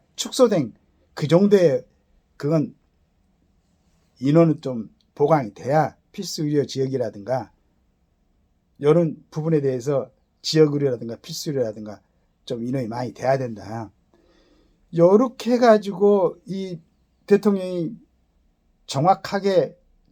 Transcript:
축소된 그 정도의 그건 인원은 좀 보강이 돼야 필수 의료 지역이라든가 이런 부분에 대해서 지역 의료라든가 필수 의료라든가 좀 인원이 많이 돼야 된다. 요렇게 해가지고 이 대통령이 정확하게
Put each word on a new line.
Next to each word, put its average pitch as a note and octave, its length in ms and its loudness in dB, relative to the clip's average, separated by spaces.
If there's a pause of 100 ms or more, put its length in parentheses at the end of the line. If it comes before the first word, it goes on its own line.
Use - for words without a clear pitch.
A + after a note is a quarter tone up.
(160)
축소된 F#3+ 560 0 (400)
그 D3 160 -6
정도의 F3 560 4 (540)
그건 D3+ 360 -2 (1500)
인원은 D3+ 420 2
좀 A#2+ 280 -8 (240)
보강이 C#3+ 380 0
돼야 C#3 440 -2 (160)
필수 F3 320 -8
의료 D3 200 0
지역이라든가 B2 880 -6 (1300)
이런 D#3 520 0
부분에 D#3 300 -2
대해서 C3 500 -4 (300)
지역 D#3 320 4
의료라든가 A#2+ 440 -4
필수 - 340 -12
의료라든가 A2 500 -6 (440)
좀 A#2 200 -8
인원이 B2+ 240 -6
많이 A#2+ 240 -8
돼야 C3 260 -2
된다. A2 540 -10 (1040)
요렇게 G#3 560 4
해가지고 G3+ 960 4
이 F#3 340 -10 (460)
대통령이 F#3 680 0 (920)
정확하게 F#3 920 0 (340)